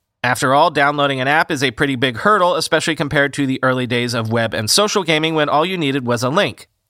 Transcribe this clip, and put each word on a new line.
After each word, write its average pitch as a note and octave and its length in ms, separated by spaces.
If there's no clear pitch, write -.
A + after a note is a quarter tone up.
After B2+ 300
all, D#3+ 160
downloading C#3+ 500
an C3 80
app D3+ 220
is C#3 120
a C3+ 80
pretty C#3 260
big A#2+ 220
hurdle, F3+ 380
especially D#3 400
compared C#3+ 380
to C#3+ 120
the C3 160
early B2+ 240
days A#2+ 260
of A2+ 200
web A2+ 220
and G#2+ 140
social G3+ 340
gaming D#3+ 320
when D3+ 140
all D3 160
you F#3 140
needed C#3 280
was A#2+ 160
a B2+ 60
link. D3+ 400